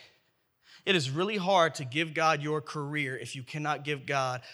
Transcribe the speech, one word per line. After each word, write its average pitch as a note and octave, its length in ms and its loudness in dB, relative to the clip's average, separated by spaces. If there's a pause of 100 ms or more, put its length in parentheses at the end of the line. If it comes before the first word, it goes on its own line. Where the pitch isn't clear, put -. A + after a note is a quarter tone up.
(880)
It F#3+ 100 4
is C3+ 140 2
really F#3 260 0
hard F3+ 400 4
to D3 80 -6
give D3+ 300 -2
God D#3+ 280 4
your D3+ 180 -2
career D3 560 -4
if B2 200 -10
you C3+ 60 -10
cannot D3+ 420 -4
give C#3 220 -4
God C3 360 -2 (120)